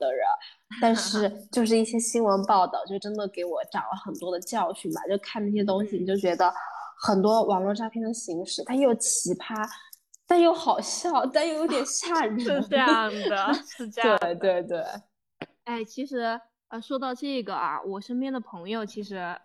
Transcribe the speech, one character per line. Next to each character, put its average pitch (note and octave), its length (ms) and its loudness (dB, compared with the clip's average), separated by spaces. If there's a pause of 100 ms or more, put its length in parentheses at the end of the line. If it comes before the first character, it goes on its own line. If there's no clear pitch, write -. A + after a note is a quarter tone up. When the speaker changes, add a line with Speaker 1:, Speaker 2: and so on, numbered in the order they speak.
Speaker 1:
的 C3 120 0
人， A#2+ 140 0 (540)
但 A3+ 140 6
是 G#3+ 440 0
Speaker 2:
<laughs> - 140 -20
Speaker 1:
就 B3 120 2
是 A3+ 120 4
一 A3+ 80 6
些 A3+ 120 -4
新 A3+ 280 0
闻 G3 200 4
报 G3 220 6
道， - 200 -4
就 G3 120 -4
真 G#3 180 -6
的 G#3 120 -4
给 F3 160 -6
我 E3 260 -4
长 E3 140 -4
了 G#2+ 60 -8 (140)
很 G3 100 -8
多 F3 180 -6
的 F3 80 -4
教 F#3+ 340 -2
训 F3 180 -6
吧。 - 160 -4
就 G3 100 2
看 - 280 -6
那 - 60 0
些 G#3 100 2
东 G3+ 240 0
西， G3 100 -6
Speaker 2:
嗯。 F3 60 -2
Speaker 1:
你 F3+ 40 -2
就 F#3+ 100 0
觉 F#3 180 2
得 F3+ 180 4 (460)
很 G3 240 4
多 G#3+ 220 6
网 F#3 180 2
络 G3 100 0
诈 A3 160 -4
骗 A3+ 160 -4
的 A3+ 80 -4
形 F3+ 320 -6
式， - 200 -8
它 B3 100 -6
又 C4+ 220 6
奇 - 400 0
葩， G#3+ 280 -6 (640)
但 F4 140 6
又 E4+ 120 8
好 A3 280 2
笑， C4 460 0
但 D4+ 220 2
又 D#4+ 60 -2
有 D#4+ 140 0
点 C#4 180 0
吓 E4 380 0
人。 A3 140 -2
Speaker 2:
<laughs> - 20 -2
是 C4 220 0
这 - 140 0
样 A3+ 320 4
的， G#3 460 0
Speaker 1:
<laughs> - 100 -4
Speaker 2:
是 - 240 -12
这 A3 140 -4
样 A3 160 6
的。 F3 160 0
Speaker 1:
对， F3+ 260 2
对， - 40 -4
对。 E3+ 200 -4 (840)
Speaker 2:
哎， A#3 180 -6
其 B3+ 200 -8
实， A#3 360 -4 (260)
呃， A3+ 160 -12
说 C4+ 160 -4
到 B3+ 160 -4
这 C4+ 300 -4
个 F#3+ 100 -6
啊， D3 280 -2
我 G3 180 -6
身 B3 180 -6
边 C4+ 140 -4
的 B3+ 80 -4
朋 F3+ 280 -14
友 A3 160 -4
其 G#3 200 -10
实， G3 120 -10 (280)